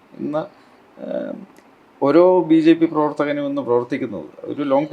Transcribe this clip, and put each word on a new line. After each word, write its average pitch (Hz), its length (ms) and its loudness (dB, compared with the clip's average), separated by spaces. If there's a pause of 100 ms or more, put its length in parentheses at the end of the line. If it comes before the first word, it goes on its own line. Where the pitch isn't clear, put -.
(240)
ഇന്ന്, 147 220 -6 (560)
ഏം, - 460 -10 (560)
ഓരോ 175 400 4
ബി 160 160 4
ജെ 160 140 6
പി 165 120 2
പ്രവർത്തകനും 147 600 -2
ഇന്ന് 139 160 -4
പ്രവർത്തിക്കുന്നത് 120 640 -4 (180)
ഒരു 131 200 -8
ലോങ് 143 300 0